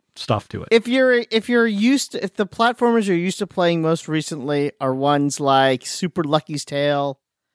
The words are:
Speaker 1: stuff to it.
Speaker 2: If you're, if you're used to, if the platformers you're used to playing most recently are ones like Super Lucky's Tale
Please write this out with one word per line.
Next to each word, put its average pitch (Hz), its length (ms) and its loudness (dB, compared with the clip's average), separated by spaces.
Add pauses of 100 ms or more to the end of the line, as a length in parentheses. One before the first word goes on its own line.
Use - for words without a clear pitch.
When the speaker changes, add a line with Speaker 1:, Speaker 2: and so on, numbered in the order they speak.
(160)
Speaker 1:
stuff - 340 -4
to - 120 -10
it. - 100 -14
Speaker 2:
If 226 160 4
you're, 254 440 2
if 220 180 -2
you're 233 180 4
used 226 460 0
to, 214 100 -6
if 185 120 -8
the 214 100 -2
platformers 233 640 0
you're 180 100 2
used 180 220 -2
to 196 80 -6
playing 170 340 0
most 160 260 -2
recently 147 720 -4
are 135 140 -2
ones 143 460 0
like 135 460 2
Super - 380 -6
Lucky's 151 420 -2
Tale 143 540 -2 (360)